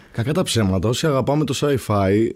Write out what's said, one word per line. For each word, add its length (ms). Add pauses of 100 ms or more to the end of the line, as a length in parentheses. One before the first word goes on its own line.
(120)
Κακά 200
τα 120
ψέματα, 460
όσοι 180
αγαπάμε 360
το 180
sci-fi, 760